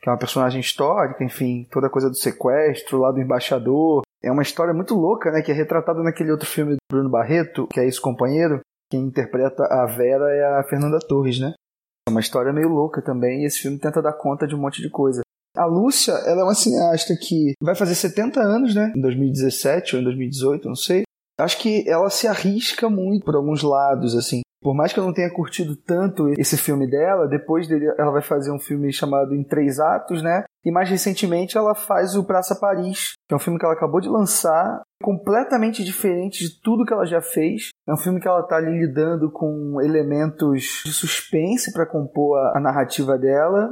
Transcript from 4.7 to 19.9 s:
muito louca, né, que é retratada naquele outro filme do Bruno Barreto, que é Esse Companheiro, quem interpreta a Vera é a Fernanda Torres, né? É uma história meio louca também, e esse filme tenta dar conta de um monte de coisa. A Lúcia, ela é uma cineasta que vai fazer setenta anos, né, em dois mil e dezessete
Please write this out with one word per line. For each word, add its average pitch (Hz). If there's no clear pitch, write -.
muito 190
louca, 185
né, 156
que 151
é 143
retratada 160
naquele 165
outro 151
filme 147
do 139
Bruno 135
Barreto, 131
que -
é 123
Esse 127
Companheiro, 139
quem 135
interpreta 131
a 127
Vera 127
é 143
a -
Fernanda 147
Torres, 135
né? 143
É 117
uma 110
história 131
meio 156
louca 151
também, 127
e 147
esse 143
filme 139
tenta 151
dar 151
conta 143
de 147
um 147
monte 139
de 151
coisa. 135
A 175
Lúcia, 196
ela 170
é -
uma 196
cineasta 165
que 156
vai 170
fazer 175
setenta 208
anos, 220
né, 214
em 139
dois 127
mil 135
e 127
dezessete 135